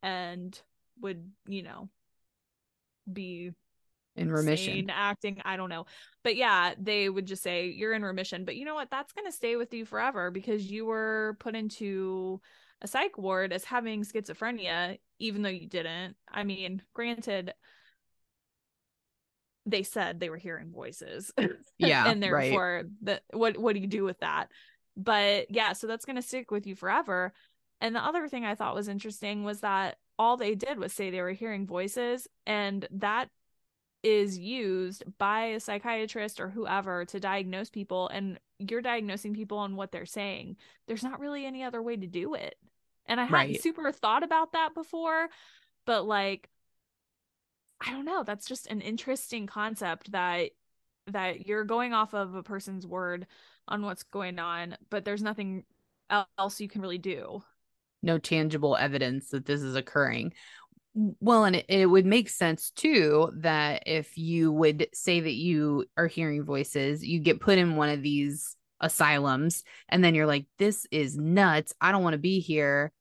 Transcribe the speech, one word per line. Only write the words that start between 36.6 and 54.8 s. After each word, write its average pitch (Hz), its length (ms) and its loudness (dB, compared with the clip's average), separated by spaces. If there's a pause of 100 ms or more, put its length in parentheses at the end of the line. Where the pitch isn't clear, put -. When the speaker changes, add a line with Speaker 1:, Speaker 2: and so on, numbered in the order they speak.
Speaker 1:
to 190 160 -10
diagnose 196 480 -4
people, 185 400 -4
and 196 320 -6 (180)
you're 226 220 -4
diagnosing 208 540 -4
people 208 240 -6
on 196 180 -4
what 190 160 -8
they're - 140 -10
saying. 202 500 -10 (300)
There's 226 160 -6
not 262 180 -8
really 285 240 -8
any 262 200 -10
other 240 180 -6
way 233 140 -4
to 190 100 -8
do 175 280 -6
it. - 200 -8 (500)
And 233 160 0
I 247 40 4
hadn't 254 100 2
Speaker 2:
Right. 139 280 2
Speaker 1:
super 330 300 -2
thought 233 300 2
about 320 300 2
that 320 220 -2
before, 330 540 -2 (560)
but, 208 220 2
like, 196 420 -2 (1300)
I 247 100 -6
don't 269 160 -6
know. 339 160 -2
That's 208 240 -8
just - 220 -10
an 214 120 -4
interesting 233 640 -6
concept 202 680 -6
that, 175 400 0 (560)
that 185 380 -4
you're 208 180 0
going 240 280 -2
off 214 220 0
of 190 200 -4
a 185 80 -8
person's 190 440 -10
word 180 400 -6 (420)
on 208 140 -4
what's 196 220 -6
going 180 340 -8
on, 170 400 -6 (100)